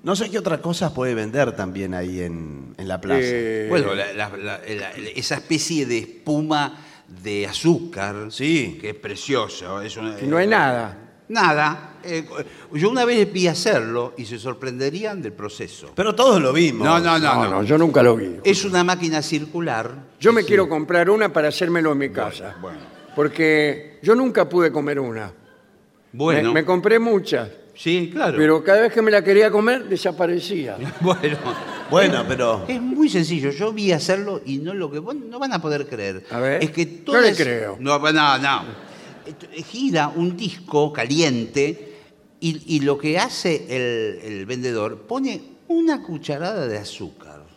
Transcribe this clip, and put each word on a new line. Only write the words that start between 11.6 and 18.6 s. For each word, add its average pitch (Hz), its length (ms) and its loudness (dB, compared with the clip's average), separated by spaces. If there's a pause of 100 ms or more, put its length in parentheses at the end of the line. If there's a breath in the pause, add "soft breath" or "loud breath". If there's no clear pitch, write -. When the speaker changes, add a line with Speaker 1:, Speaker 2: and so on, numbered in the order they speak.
Speaker 3:
Eh, 165 220 -8 (480 loud breath)
yo 160 160 2
una 247 160 2
vez 226 260 4
vi 180 160 2
hacerlo 123 720 0
y 120 80 -10
se 113 120 -10
sorprenderían 135 840 -6
del 110 100 -8
proceso. 92 640 -12
Speaker 1:
Pero 208 180 0
todos 214 280 6
lo 131 100 2
vimos. 151 340 2
Speaker 3:
No, 165 140 6
no, 170 180 2
no, 156 180 2
Speaker 2:
No, 120 100 2
Speaker 3:
no. 98 40 0
Speaker 2:
no, 95 140 0
yo 139 140 4
nunca 143 260 6
lo 120 140 8
vi. 92 260 -4
Speaker 3:
Es 196 220 2